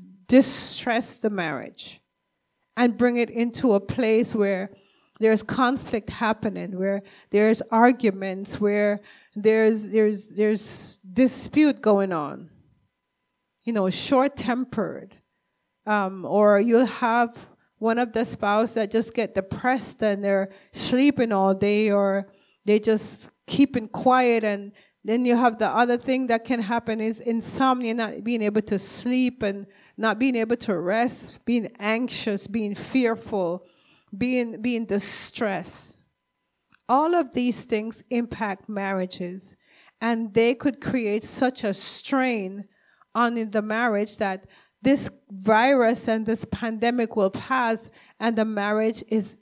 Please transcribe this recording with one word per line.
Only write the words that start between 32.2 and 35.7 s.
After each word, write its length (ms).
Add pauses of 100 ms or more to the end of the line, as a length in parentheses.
being 260
fearful, 920 (520)
being, 440
being 240
distressed. 1120 (880)